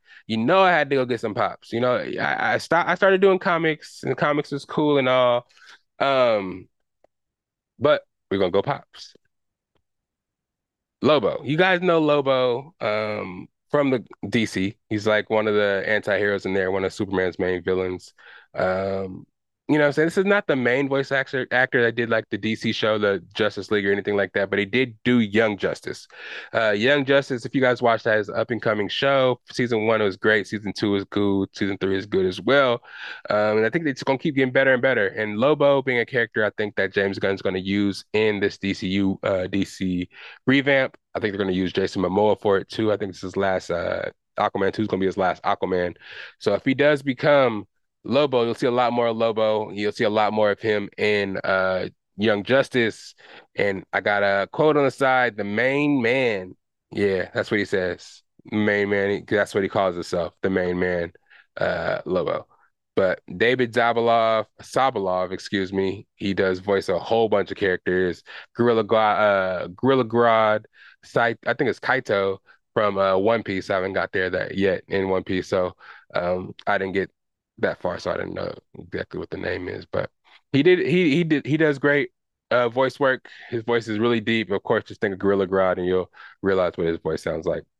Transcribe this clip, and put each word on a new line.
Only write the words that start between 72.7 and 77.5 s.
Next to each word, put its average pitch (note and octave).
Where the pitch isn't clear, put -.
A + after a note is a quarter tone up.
from, G2+
uh, G2
One G#2+
Piece. G2
I G2+
haven't F#2+
got F2+
there F#2
that -
yet F#2+
in F#2+
One F#2
Piece, F#2
so, F2+
um, F#2
I G2+
didn't F#2+
get F#2+